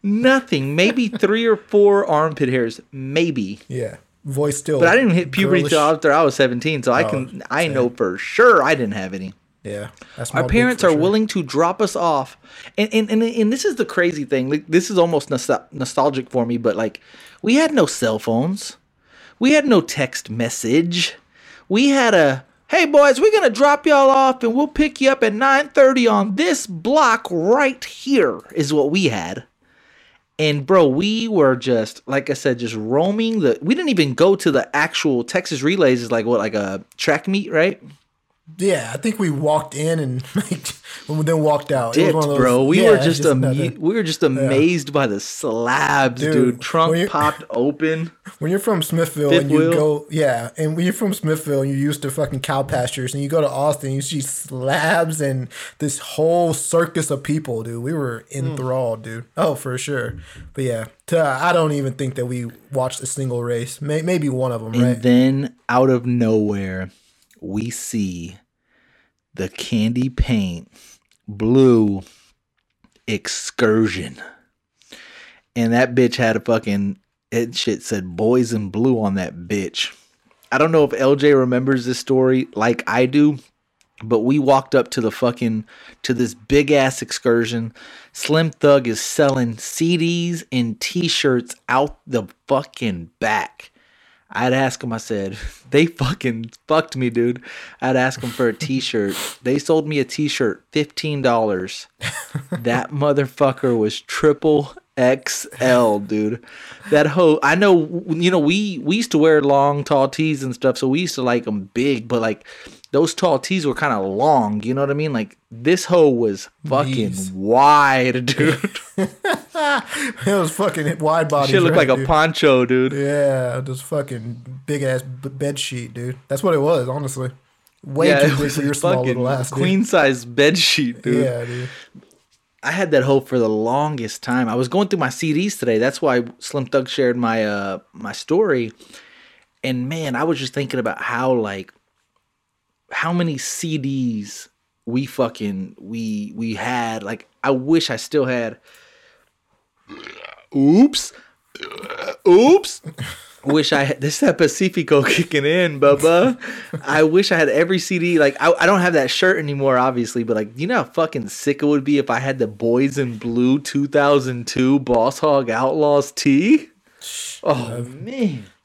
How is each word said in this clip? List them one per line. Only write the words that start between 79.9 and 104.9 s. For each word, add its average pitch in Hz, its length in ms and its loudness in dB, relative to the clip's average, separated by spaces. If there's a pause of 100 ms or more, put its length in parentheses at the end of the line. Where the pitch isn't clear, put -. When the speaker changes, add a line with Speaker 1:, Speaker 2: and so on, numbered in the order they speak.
Speaker 1:
I 131 60 0
don't 160 140 2
know 151 120 6
if 131 80 -2
L 135 240 4
J 143 180 6
remembers 127 520 2
this 127 120 -4
story 131 560 2
like 117 340 0
I 123 180 2
do, 147 320 2 (640)
but 113 180 0
we 131 180 2
walked 135 360 2
up 127 160 2
to 131 100 -4
the 113 100 0
fucking, 117 540 -2 (380)
to 127 120 -2
this 117 200 -2
big 143 360 2
ass 135 320 2
excursion. 117 720 -2 (400)
Slim 160 380 -2
Thug 139 360 4
is 110 140 -4
selling 131 580 0
C 170 380 -2
Ds 170 560 -2
and 117 280 -2
t-shirts 139 720 -2 (140)
out 139 380 0
the 117 180 -4 (240)
fucking 110 720 -4
back. - 520 -4 (580)
I'd 123 240 -2
ask 131 300 -2
him, 120 100 -8
I 113 60 -6
said, 101 400 -8 (140)
<laughs> - 180 -20
"They 151 160 4
fucking 127 640 -6 (180)
fucked 156 280 0
me, 127 140 -2
dude." 120 320 -2 (380)
I'd 127 160 0
ask 131 260 -2
him 120 80 -6
for 120 180 0
a 110 60 0
t-shirt. 117 600 -4 (140)
Speaker 2:
<laughs> - 140 -18
Speaker 1:
They 127 160 0
sold 156 300 0
me 147 120 -2
a 131 40 0
t-shirt, 135 640 -4
fifteen 147 520 -4
dollars. 110 720 -2
Speaker 2:
<laughs> - 40 -20 (560)
Speaker 1:
That 120 380 -4
motherfucker 139 880 0
was 107 220 -2
triple 151 720 0 (220)